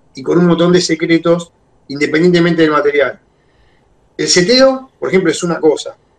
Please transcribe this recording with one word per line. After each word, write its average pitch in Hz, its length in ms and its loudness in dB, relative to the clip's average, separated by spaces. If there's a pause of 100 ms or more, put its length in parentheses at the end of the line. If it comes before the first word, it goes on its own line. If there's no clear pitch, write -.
(140)
y 135 80 -16
con 151 160 -2
un 175 80 2
montón 175 260 2
de 175 80 4
secretos, 165 720 -2 (360)
independientemente 165 720 0
del 151 80 2
material. 143 480 -2 (1000)
El 151 120 -4
seteo, 262 680 2
por 135 100 -6
ejemplo, 170 220 0
es - 120 -6
una 170 160 -4
cosa. - 380 -2 (220)